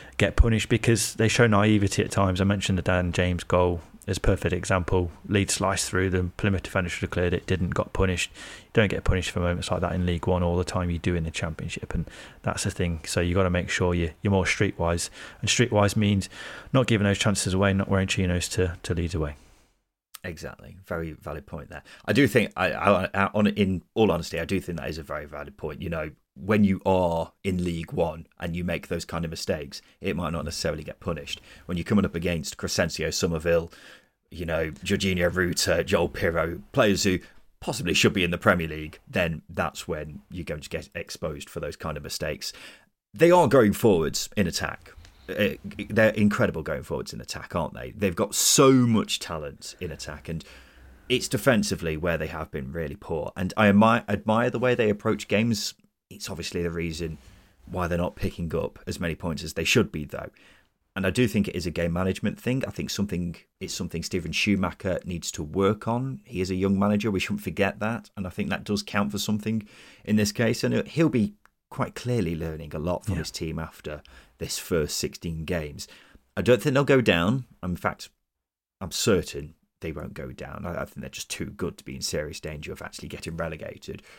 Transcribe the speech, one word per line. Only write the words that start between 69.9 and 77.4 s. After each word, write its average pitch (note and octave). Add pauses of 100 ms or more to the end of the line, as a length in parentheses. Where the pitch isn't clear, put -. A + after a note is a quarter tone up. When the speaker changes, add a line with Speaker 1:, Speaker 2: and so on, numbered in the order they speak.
Speaker 2:
in G#2+
this G#2
case. A#2
And A#2+
he'll D#3+
be G#2 (340)
quite -
clearly A2
learning D#2
a E2
lot E2+
from F#2+
Speaker 1:
Yeah. E2+
Speaker 2:
his D#2+
team D#2+
after D#2 (360)
this -
first D#2
sixteen D#2+
games. D#2 (500)
I G2+
don't A#2
think D3
they'll C#3
go C3+
down. G#2 (180)